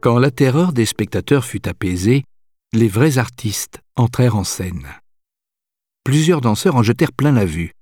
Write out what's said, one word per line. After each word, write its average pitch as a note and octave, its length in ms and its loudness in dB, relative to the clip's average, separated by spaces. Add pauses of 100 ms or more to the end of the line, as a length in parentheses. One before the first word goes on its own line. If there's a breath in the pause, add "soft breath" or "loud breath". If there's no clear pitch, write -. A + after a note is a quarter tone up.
Quand A#2+ 160 2
la C3 140 4
terreur D3 420 2
des A#2 140 0
spectateurs G#2+ 580 -2
fut - 220 -8
apaisée, F#2+ 560 0 (500)
les A2+ 140 2
vrais B2 320 2
artistes - 600 -8 (140)
entrèrent A#2+ 400 2
en G2 80 -2
scène. F2 460 -8 (1120)
Plusieurs D#3 380 2
danseurs B2 340 0
en B2 60 4
jetèrent A#2+ 320 0
plein D3 180 0
la A2+ 140 2
vue. E2 360 -6